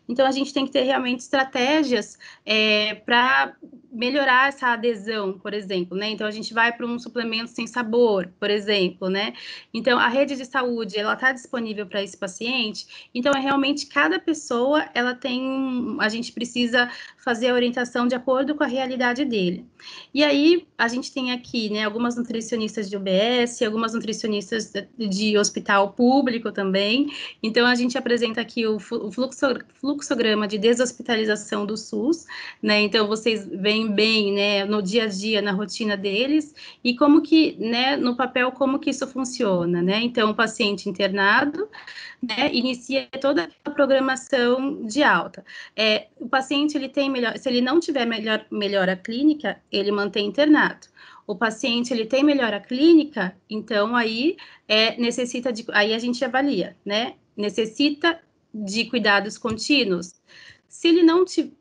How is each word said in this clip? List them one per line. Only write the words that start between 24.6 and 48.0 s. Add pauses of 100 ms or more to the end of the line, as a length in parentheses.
de
hospital
público
também. (300)
Então,
a
gente
apresenta
aqui
o
flu-,
o
fluxo-, (120)
fluxograma
de
deshospitalização
do
sus, (360)
né?
Então,
vocês
veem
bem,
né,
no
dia
a
dia,
na
rotina
deles, (260)
e
como
que,
né,
no
papel,
como
que
isso
funciona,
né?
Então,
o
paciente
internado, (540)
né,
inicia (120)
toda (160)
a
programação
de
alta. (320)
É, (100)
o
paciente,
ele
tem
melhor,
se
ele
não
tiver